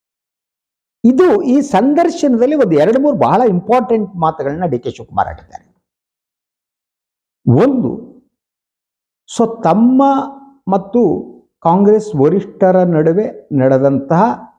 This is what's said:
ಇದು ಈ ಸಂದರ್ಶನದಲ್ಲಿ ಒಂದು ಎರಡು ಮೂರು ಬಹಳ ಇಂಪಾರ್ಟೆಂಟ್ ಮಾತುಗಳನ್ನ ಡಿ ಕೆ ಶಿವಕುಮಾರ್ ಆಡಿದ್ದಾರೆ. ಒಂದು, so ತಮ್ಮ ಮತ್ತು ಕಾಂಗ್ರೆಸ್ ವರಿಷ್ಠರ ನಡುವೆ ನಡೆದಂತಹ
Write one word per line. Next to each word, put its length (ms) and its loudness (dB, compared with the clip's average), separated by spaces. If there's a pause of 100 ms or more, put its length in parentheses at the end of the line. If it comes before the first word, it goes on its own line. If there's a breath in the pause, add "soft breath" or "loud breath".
(1040)
ಇದು 380 4
ಈ 180 2
ಸಂದರ್ಶನದಲ್ಲಿ 960 0
ಒಂದು 220 0
ಎರಡು 240 2
ಮೂರು 160 0
ಬಹಳ 320 2
ಇಂಪಾರ್ಟೆಂಟ್ 680 -2
ಮಾತುಗಳನ್ನ 500 -4
ಡಿ 120 -4
ಕೆ 120 -8
ಶಿವಕುಮಾರ್ 380 -8
ಆಡಿದ್ದಾರೆ. 480 -20 (1700)
ಒಂದು, 720 0 (1160)
so 260 -4
ತಮ್ಮ 380 2 (680)
ಮತ್ತು 560 -2 (380)
ಕಾಂಗ್ರೆಸ್ 540 2
ವರಿಷ್ಠರ 680 0
ನಡುವೆ 680 -2
ನಡೆದಂತಹ 680 0 (360)